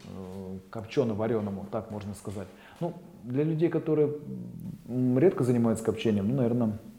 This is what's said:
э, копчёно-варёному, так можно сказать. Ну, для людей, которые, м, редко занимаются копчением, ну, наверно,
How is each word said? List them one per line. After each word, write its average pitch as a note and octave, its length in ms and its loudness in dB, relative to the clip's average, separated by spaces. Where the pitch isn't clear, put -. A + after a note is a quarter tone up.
э, F#2+ 540 -10
копчёно-варёному, A2 1000 -2
так G#2+ 200 -6
можно G#2 240 -8
сказать. G2+ 320 -10
Ну, E3+ 140 -4
для B2 200 0
людей, D#3+ 240 2
которые, D#3 440 2
м, B2+ 300 4
редко C3 260 6
занимаются A#2 400 4
копчением, G#2 440 2
ну, B2+ 80 2
наверно, A#2 420 2